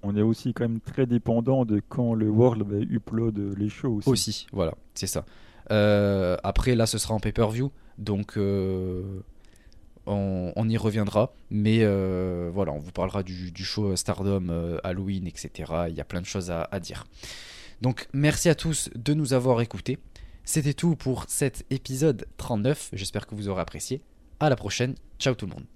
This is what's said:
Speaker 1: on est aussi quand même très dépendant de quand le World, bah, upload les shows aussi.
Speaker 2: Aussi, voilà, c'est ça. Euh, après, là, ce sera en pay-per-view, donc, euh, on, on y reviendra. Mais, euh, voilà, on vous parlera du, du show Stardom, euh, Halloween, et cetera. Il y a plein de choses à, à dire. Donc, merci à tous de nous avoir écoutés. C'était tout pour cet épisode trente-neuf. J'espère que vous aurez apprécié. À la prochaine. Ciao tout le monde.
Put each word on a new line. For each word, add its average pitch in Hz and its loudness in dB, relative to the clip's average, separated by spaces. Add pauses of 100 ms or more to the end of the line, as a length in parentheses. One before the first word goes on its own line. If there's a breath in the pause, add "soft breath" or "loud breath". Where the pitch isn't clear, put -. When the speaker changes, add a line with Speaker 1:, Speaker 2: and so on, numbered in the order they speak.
Speaker 1:
on 101 -2
est 104 4
aussi 113 2
quand 120 -2
même 113 -2
très - 0
dépendant 120 2
de 104 2
quand 117 0
le 110 2
World, 110 6
bah, 101 -2
upload 107 -2
les 104 0
shows 113 -2
aussi. 117 2
Speaker 2:
Aussi, - 0
voilà, 90 0 (200)
c'est - -4
ça. - -4 (460 loud breath)
Euh, 101 4
après, 123 2
là, 113 4
ce 110 -2
sera 110 -2
en 104 0
pay-per-view, 113 0 (280 soft breath)
donc, 101 -2
euh, 95 0 (840 soft breath)
on, 95 0
on 110 2
y 110 2
reviendra. 107 2 (160 soft breath)
Mais, 107 4
euh, 92 2
voilà, 90 0
on 73 -6
vous 82 -12
parlera 95 -2
du, 90 -8
du 92 -10
show 101 -2
Stardom, 95 -2
euh, 85 -2
Halloween, 92 -4
et 85 -8
cetera. 82 -6
Il 82 -6
y 78 -8
a 71 -6
plein 87 -6
de 95 -8
choses 92 -6
à, 82 -2
à 98 -6
dire. - -12 (760 loud breath)
Donc, 123 -2
merci 147 2
à 156 6
tous - -2
de 123 2
nous 143 2
avoir 123 4
écoutés. 117 -4 (480 soft breath)
C'était 143 2
tout 165 2
pour 123 -2
cet - -2
épisode 135 0 (120)
trente-neuf. 123 -2
J'espère 98 -6
que - -12
vous 104 -6
aurez 92 -2
apprécié. 123 -6 (380)
À 151 4
la 135 6
prochaine. 123 -2 (240)
Ciao 131 2
tout - -8
le 90 -8
monde. - -12 (120)